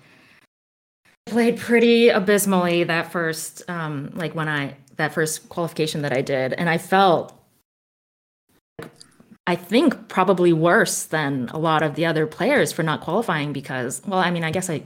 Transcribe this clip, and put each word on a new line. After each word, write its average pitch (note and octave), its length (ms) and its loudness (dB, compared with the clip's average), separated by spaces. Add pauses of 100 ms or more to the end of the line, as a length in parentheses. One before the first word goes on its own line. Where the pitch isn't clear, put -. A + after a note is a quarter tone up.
(1200)
played A#3 340 0
pretty A#3 520 4
abysmally F#3+ 760 2
that E3 260 -2
first, D#3+ 600 -6
um, D#3 440 -8
like, D#3 200 -6
when D#3 160 -4
I, C#3+ 260 -6 (200)
that D3+ 180 -2
first D#3 340 -4
qualification D#3+ 540 -4
that C#3+ 100 -2
I B2+ 80 2
did, C3 320 -2
and E3+ 160 -2
I E3 80 2
felt, F3 560 2 (2250)
I F3 100 0
think, B3+ 520 0
probably F3+ 440 2
worse E3+ 520 2
than C#3 500 -4
a D#3+ 40 -8
lot D#3 240 2
of D3+ 120 -2
the D#3 100 -2
other D#3+ 220 0
players F#3 440 0
for - 120 -6
not D#3 180 -2
qualifying D#3+ 540 -2
because, C3+ 520 -8
well, F#3+ 140 0
I F3 100 2
mean, E3+ 140 -2
I D#3+ 60 -2
guess F#3 180 -4
I, D3+ 180 -4